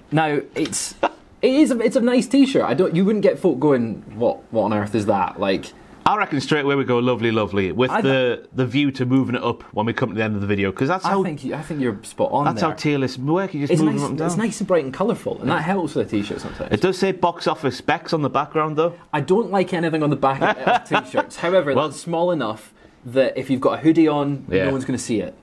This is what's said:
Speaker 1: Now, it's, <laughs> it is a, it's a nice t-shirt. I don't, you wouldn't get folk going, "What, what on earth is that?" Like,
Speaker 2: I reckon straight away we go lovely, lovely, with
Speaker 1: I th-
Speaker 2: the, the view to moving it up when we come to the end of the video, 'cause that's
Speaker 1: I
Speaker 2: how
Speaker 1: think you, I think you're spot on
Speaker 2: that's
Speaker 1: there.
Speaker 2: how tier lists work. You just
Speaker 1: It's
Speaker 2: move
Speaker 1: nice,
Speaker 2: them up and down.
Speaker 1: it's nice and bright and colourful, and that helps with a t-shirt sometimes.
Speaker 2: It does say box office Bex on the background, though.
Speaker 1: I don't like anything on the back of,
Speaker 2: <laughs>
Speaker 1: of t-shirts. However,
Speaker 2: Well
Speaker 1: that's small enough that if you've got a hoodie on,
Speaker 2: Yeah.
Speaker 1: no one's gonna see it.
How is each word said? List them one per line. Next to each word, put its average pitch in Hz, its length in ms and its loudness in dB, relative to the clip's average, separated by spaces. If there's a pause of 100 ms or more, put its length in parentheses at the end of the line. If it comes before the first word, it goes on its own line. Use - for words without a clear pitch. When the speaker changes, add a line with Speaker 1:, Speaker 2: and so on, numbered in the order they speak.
(120)
Speaker 1:
Now, 151 280 2 (140)
it's, 127 440 -4
<laughs> - 440 -6
it 254 120 4
is 269 180 6
a, 240 80 0
it's 254 160 2
a 262 40 2
nice 247 280 2
t-shirt. 262 340 4
I 104 120 0
don't, 175 200 2
you 185 100 4
wouldn't 208 200 2
get 185 160 4
folk 151 180 2
going, 123 440 2 (140)
"What, 113 240 0 (120)
what 110 120 2
on 104 80 0
earth 104 220 -2
is 107 120 0
that?" 98 340 0
Like, 98 320 -2 (340)
Speaker 2:
I 180 120 2
reckon 180 220 -2
straight 147 260 0
away 143 100 2
we 135 80 0
go 120 140 2
lovely, 120 340 2
lovely, 98 400 0
with 123 180 0
Speaker 1:
I 214 120 0
th- 135 100 2 (300)
Speaker 2:
the, - 120 -20
the 131 120 0
view 139 260 0
to 131 140 -2
moving 123 280 2
it 113 80 -2
up 113 200 -2 (120)
when 107 120 0
we 117 80 -2
come 120 160 -2
to 87 40 -8
the 110 80 0
end 110 140 0
of 98 60 -4
the 101 40 -4
video, 98 240 0
'cause 131 160 -2
that's 185 180 -2
Speaker 1:
I 170 60 0
Speaker 2:
how 196 140 0
Speaker 1:
think 156 180 -8
you, 131 120 -6
I 151 80 -6
think 151 180 -6
you're 117 220 -2
spot - 280 -4
on 135 140 0
Speaker 2:
that's 156 160 -2
Speaker 1:
there. 165 100 0
Speaker 2:
how - 60 -6
tier 147 220 0
lists 127 200 -2
work. 165 360 -2
You 147 60 -4
just 143 120 0
Speaker 1:
It's 170 100 4
Speaker 2:
move - 120 2
Speaker 1:
nice, 143 60 -2
Speaker 2:
them 143 40 0
up 139 60 -2
and 131 80 -4
down. 156 100 -2
Speaker 1:
it's 175 80 -2
nice 208 240 -2
and 196 80 -6
bright 170 160 2
and 131 100 -8
colourful, - 460 -2
and 123 100 -2
that 160 120 0
helps 175 340 -2
with 113 100 0
a - 40 -10
t-shirt 104 320 -4
sometimes. - 300 -10
Speaker 2:
It 107 100 0
does 185 160 2
say 190 120 0
box 175 380 -2
office 151 320 -2
Bex - 320 -4
on 160 100 2
the 131 80 0
background, 151 460 -2
though. 165 180 2 (200)
Speaker 1:
I 147 80 0
don't 190 280 2
like 185 220 0
anything 160 300 0
on 147 80 2
the 147 60 0
back 135 260 0
of, 196 160 0
Speaker 2:
<laughs> 196 340 0
Speaker 1:
of 208 120 2
t-shirts. - 320 -4
However, 170 380 0
Speaker 2:
Well 147 140 0
Speaker 1:
that's 135 120 -14
small 170 300 -2
enough 117 420 -4 (340)
that 123 300 2
if 127 140 -6
you've 131 120 0
got 117 180 2
a - 20 -14
hoodie 160 260 6
on, 143 420 -2
Speaker 2:
Yeah. 95 160 2
Speaker 1:
no 135 60 2
one's 131 120 -2
gonna 131 140 -2
see 110 220 -2
it. - 220 -6